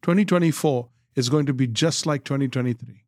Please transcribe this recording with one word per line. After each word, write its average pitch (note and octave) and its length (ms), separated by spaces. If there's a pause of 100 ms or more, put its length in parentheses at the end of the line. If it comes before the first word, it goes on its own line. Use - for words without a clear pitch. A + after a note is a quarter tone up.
Twenty F#3 220
twenty-four D#3+ 640 (260)
is B2 140
going D3 180
to C#3+ 60
be C3 140
just D3+ 380
like D3 180
twenty C#3 240
twenty-three. B2 600